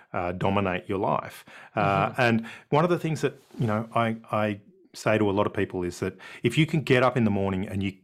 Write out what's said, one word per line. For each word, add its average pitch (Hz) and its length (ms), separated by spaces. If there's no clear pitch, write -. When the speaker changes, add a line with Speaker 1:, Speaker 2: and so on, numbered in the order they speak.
Speaker 1:
uh, 90 180
dominate 92 560
your 95 120
life. - 380
Uh, 110 60
Speaker 2:
Mm-hmm. 123 120
Speaker 1:
and 113 240
one 147 160
of 175 40
the 170 100
things 156 220
that, 135 120
you 120 80
know, 110 260
I, 113 220
I 107 280
say 110 240
to 107 120
a 95 100
lot 104 80
of - 60
people 95 300
is 87 160
that 95 160
if 123 140
you 156 80
can 156 160
get 127 220
up 127 140
in 120 60
the 104 80
morning 98 260
and 98 160
you 98 80